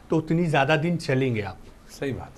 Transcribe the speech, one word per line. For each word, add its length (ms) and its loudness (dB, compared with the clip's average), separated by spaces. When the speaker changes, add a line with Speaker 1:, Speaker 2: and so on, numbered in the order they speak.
Speaker 1:
तो 80 2
उतनी 280 2
ज़्यादा 300 4
दिन 220 2
चलेंगे 440 0
आप। 160 -8
Speaker 2:
सही 240 -6
बात। 240 -10